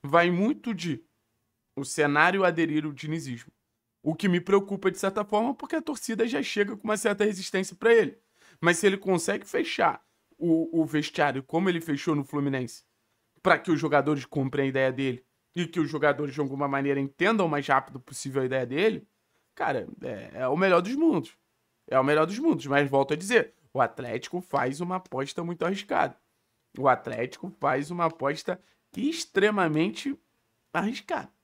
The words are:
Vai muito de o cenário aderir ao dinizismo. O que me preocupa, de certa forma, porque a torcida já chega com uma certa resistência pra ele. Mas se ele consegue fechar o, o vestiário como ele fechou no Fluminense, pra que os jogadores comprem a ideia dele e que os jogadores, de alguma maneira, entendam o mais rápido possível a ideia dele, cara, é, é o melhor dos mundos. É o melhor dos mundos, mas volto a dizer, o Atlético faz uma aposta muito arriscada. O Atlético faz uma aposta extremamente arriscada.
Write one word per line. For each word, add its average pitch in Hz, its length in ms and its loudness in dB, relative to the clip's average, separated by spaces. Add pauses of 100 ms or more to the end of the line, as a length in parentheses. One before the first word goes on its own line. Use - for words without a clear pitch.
Vai 170 260 4
muito 220 440 0
de 165 280 -6 (720)
o 139 100 -6
cenário 160 580 2
aderir 165 420 0
ao 151 60 -6
dinizismo. 139 600 -8 (520)
O 156 100 -2
que 196 140 -2
me 175 140 4
preocupa, 196 500 2
de 185 60 -12
certa 202 260 -2
forma, 214 320 0
porque 320 220 -6
a 311 40 -2
torcida 233 460 -4
já 269 160 -2
chega 208 320 -2
com - 80 -18
uma 214 140 0
certa 208 260 0
resistência 190 500 -2
pra 233 200 4
ele. 208 240 4 (420)
Mas 170 180 4
se 208 80 0
ele 196 120 6
consegue 190 480 0
fechar - 600 0 (320)
o, 165 440 2
o 156 40 4
vestiário 143 560 0
como 180 280 0
ele 175 120 0
fechou 156 340 -2
no 143 80 0
Fluminense, 135 600 -4 (580)
pra 170 160 6
que - 140 -4
os 147 80 2
jogadores 143 460 2
comprem 135 400 -2
a 135 40 0
ideia 131 220 2
dele 127 340 -4 (300)
e 175 100 -2
que 170 140 -4
os 147 100 0
jogadores, 143 440 0
de 147 60 -8
alguma 139 280 -2
maneira, 139 320 0
entendam 180 460 0
o 165 40 -2
mais 147 180 -4
rápido 135 320 2
possível 135 420 -6
a 131 40 0
ideia 127 200 -2
dele, 160 420 -2 (480)
cara, 135 320 -4 (140)
é, 110 400 -10
é 131 60 -2
o 139 100 0
melhor 180 240 4
dos 220 140 -6
mundos. 294 420 0 (500)
É 131 120 2
o 131 40 4
melhor 151 220 4
dos 202 140 -8
mundos, 269 260 0
mas 139 240 2
volto 139 240 2
a 151 40 -2
dizer, 196 360 0 (200)
o 131 80 0
Atlético 120 600 -4
faz 139 400 -4
uma 180 160 -6
aposta 139 460 -8
muito 170 220 -6
arriscada. - 520 -2 (600)
O 131 100 2
Atlético 123 600 -2 (100)
faz 143 320 -2
uma 175 140 -2
aposta 160 540 -4 (360)
extremamente 202 1200 0 (560)
arriscada. 208 580 -4 (120)